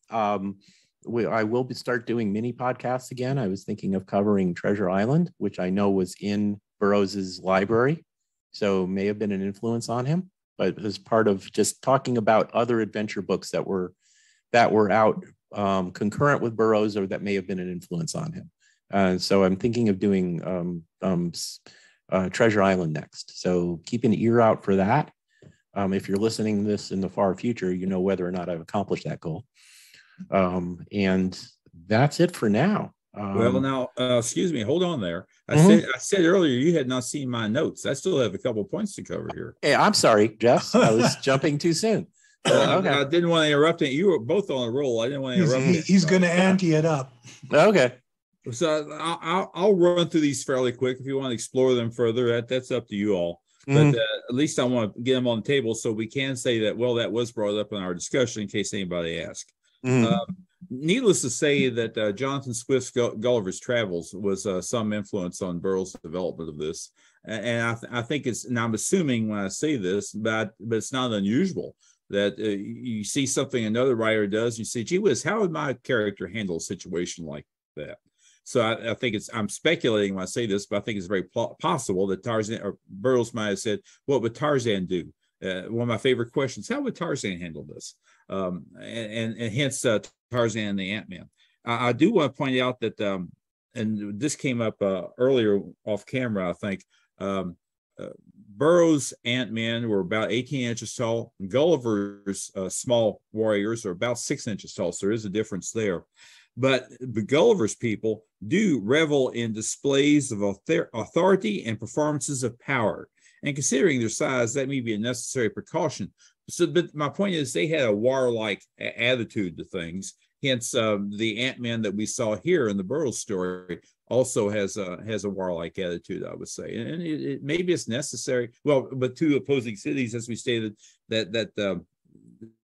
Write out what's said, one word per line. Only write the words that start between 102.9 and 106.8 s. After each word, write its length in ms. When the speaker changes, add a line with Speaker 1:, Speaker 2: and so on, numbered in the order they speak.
Speaker 2:
warriors 540
are 60
about 280
six 280
inches 260
tall, 180
so 140
there 80
is 120
a 40
difference 420
there. 320
But 320